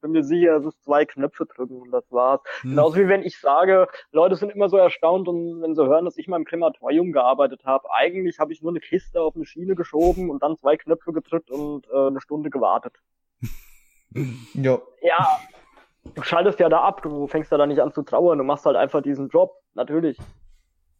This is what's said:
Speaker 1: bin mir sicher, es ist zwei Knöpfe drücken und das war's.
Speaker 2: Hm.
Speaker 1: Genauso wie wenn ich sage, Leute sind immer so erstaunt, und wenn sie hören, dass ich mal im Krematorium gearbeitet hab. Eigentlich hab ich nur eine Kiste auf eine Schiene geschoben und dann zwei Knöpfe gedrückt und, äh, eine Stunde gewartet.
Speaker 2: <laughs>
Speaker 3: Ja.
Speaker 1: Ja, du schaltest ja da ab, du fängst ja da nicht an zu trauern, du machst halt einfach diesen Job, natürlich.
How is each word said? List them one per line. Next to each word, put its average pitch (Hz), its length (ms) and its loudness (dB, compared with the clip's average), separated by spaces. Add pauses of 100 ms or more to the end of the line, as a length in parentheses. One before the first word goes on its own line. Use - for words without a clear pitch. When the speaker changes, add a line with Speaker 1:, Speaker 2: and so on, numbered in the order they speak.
Speaker 1:
bin 151 100 -8
mir 160 140 2
sicher, 165 320 4
es 143 80 -4
ist - 180 -12
zwei 143 220 2
Knöpfe 147 400 -6
drücken 127 360 -12
und 123 100 -20
das 123 200 -2
war's. 127 300 0 (200)
Speaker 2:
Hm. 131 100 -10
Speaker 1:
Genauso 151 260 2
wie 196 100 4
wenn 196 160 2
ich - 160 -10
sage, 185 480 4 (240)
Leute 175 240 4
sind 202 160 -6
immer 202 160 0
so 180 80 0
erstaunt, 180 540 2
und 170 320 -6
wenn 160 140 -4
sie 151 100 4
hören, 156 180 4
dass 175 140 -6
ich 160 100 -12
mal 185 80 -4
im 160 80 -4
Krematorium 165 680 -2
gearbeitet 131 500 0
hab. 135 260 0
Eigentlich 170 500 -2
hab 151 120 -4
ich 156 100 -16
nur 165 120 -6
eine 165 80 -6
Kiste - 400 -4
auf 156 160 -2
eine 151 80 -10
Schiene 180 300 -6
geschoben 170 540 0
und 139 140 -8
dann 156 140 -2
zwei 147 180 2
Knöpfe 160 380 -4
gedrückt 160 380 -8
und, 147 380 -10
äh, 135 180 0
eine 135 120 -4
Stunde 151 300 -10
gewartet. 113 460 -2 (460)
Speaker 2:
<laughs> - 760 -16 (360)
Speaker 3:
Ja. 131 260 0 (220)
Speaker 1:
Ja, 170 260 2 (880)
du 147 60 -12
schaltest 180 380 0
ja 170 100 6
da 160 120 4
ab, 190 200 0
du 147 260 -6
fängst 156 240 -6
ja 156 60 2
da 147 80 4
nicht 143 160 0
an 131 120 0
zu 151 100 -6
trauern, 156 360 2
du 135 40 0
machst 143 220 -2
halt 143 100 4
einfach 135 260 0
diesen 139 280 -6
Job, 180 240 2 (200)
natürlich. 151 440 -2 (840)